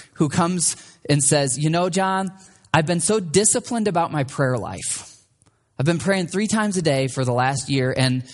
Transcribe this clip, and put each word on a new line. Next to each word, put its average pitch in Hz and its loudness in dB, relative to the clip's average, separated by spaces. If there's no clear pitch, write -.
who 151 0
comes 175 0
and 143 2
says, 139 2
"You 151 0
know, 175 0
John, 190 -2
I've 156 4
been 170 0
so 214 0
disciplined 208 0
about 170 0
my 147 0
prayer 127 -2
life. 98 -8
I've 135 -2
been 170 2
praying 190 0
three 208 -2
times 214 0
a 185 0
day 135 2
for 131 -2
the 123 0
last 127 0
year, 131 0
and 127 2